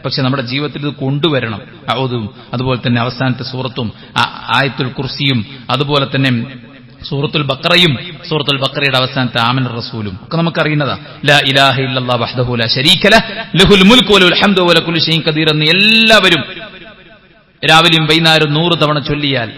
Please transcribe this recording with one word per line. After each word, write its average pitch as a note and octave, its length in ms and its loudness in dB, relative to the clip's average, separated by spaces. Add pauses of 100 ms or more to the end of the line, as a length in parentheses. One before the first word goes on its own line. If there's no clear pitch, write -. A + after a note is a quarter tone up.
പക്ഷെ C#3 200 -4
നമ്മുടെ C3 260 -2
ജീവിതത്തിൽ C#3+ 340 -6
ഇത് D3 80 -4 (100)
കൊണ്ടുവരണം. C3+ 580 -2 (340)
അഊദും B2 300 -2 (300)
അതുപോലെ B2+ 320 -2
തന്നെ A#2+ 180 2
അവസാനത്തെ B2+ 460 -4
സൂറത്തും B2+ 380 -6 (320)
ആ - 20 2 (360)
ആയത്തുൽ C3+ 400 -2
കുർസിയും C3+ 420 -2 (340)
അതുപോലെ C#3 400 -2
തന്നെ C3+ 160 0 (800)
സൂറത്തുൽ C#3+ 420 -2
ബഖറയും E3+ 420 2 (360)
സൂറത്തുൽ C#3+ 340 -2
ബഖറയുടെ C3+ 380 -2
അവസാനത്തെ B2+ 380 -2 (100)
ആമന C3 180 0 (140)
റസൂലും G#2 340 -8 (100)
ഒക്കെ - 160 -6
നമുക്കറിയുന്നതാ. D3+ 560 -2 (320)
ലാ C#3+ 80 6 (140)
ഇലാഹ C3+ 260 4 (100)
ഇല്ലല്ലാഹ് B2 380 -2
വഹ്ദഹു B2 360 -4
ലാ A2+ 60 0 (100)
ശരീക C3 280 0 (100)
ലഹ് - 140 2 (320)
ലഹുൽ F#3+ 300 6
മുൽക്കു A3 260 4
വലഹുൽ F3+ 240 6
ഹംദു F#3+ 280 2
വലാ E3 180 4
കുല്ലി E3 220 -2
ഷൈഇൻ D#3+ 200 0
ഖദീർ D#3 240 0
എന്ന് D3+ 220 0
എല്ലാവരും G#3 680 4 (1300)
രാവിലെയും E3 380 4
വൈകുന്നേരം D#3+ 480 4
നൂറ് E3+ 240 2
തവണ D3+ 180 2 (120)
ചൊല്ലിയാൽ C#3 480 -2